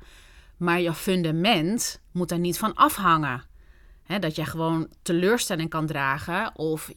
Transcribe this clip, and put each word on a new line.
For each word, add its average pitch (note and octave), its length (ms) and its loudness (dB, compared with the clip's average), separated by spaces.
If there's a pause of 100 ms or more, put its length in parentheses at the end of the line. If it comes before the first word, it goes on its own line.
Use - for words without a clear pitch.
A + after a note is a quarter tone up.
(580)
Maar F3 240 2
je E3+ 120 0
fundament F3 1080 0 (100)
moet F3 180 -2
daar F3 100 -2
niet F3 180 0
van G#3+ 160 -2
afhangen. D#3 720 2 (600)
Hè, F#3+ 160 -4
dat D#3+ 160 -2
jij D#3 100 -4
gewoon D#3+ 440 -2 (120)
teleurstelling F3+ 680 0
kan D#3+ 160 -2
dragen D3+ 720 -2
of D#3 420 -4